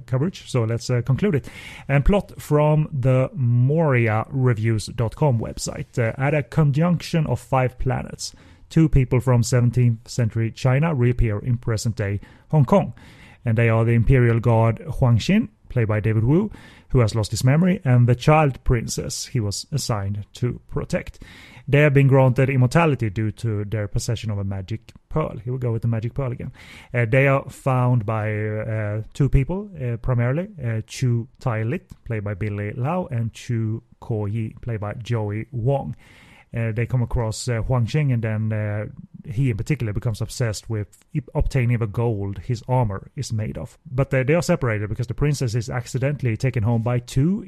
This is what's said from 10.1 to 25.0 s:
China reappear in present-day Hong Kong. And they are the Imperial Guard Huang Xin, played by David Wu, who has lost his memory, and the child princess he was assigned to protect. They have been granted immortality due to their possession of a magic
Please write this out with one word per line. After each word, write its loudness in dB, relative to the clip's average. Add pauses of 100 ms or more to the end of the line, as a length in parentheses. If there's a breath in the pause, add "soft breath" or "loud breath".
China 0
reappear 2
in 0
present-day -2 (320 loud breath)
Hong 6
Kong. 2 (520 loud breath)
And 0
they 4
are 4
the 2
Imperial 4
Guard 2 (220)
Huang 4
Xin, 2 (200)
played 0
by 0
David 0
Wu, 2 (380 loud breath)
who 4
has 2
lost -2
his -2
memory, 4
and 6
the 4
child 4
princess -2
he -2
was -4
assigned -4 (100)
to -4 (100)
protect. -6 (500 loud breath)
They 4
have 6
been 8
granted 6
immortality 4
due -2
to -4
their -4
possession -4
of -4
a -4
magic -8 (160)